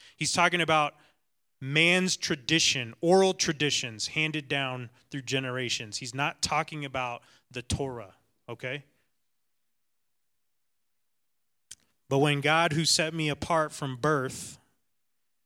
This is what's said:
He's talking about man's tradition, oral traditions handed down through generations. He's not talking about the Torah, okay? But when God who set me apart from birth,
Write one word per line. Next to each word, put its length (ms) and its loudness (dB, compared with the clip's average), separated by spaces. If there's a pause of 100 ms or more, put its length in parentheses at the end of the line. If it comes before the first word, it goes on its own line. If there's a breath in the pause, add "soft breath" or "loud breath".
(160 soft breath)
He's 160 -4
talking 300 4
about 320 2 (640 soft breath)
man's 580 4
tradition, 840 0
oral 320 6
traditions 760 -2
handed 380 -2
down 440 -4 (180)
through 140 -8
generations. 720 -4
He's 160 -10
not 300 -4
talking 420 -2
about 380 -6 (260 soft breath)
the 140 -10
Torah, 500 -6 (340)
okay? 360 -8 (3250)
But 100 2
when 220 2
God 320 4
who 120 0
set 300 2
me 140 -2
apart 420 0
from 260 -6
birth, 640 -2 (880)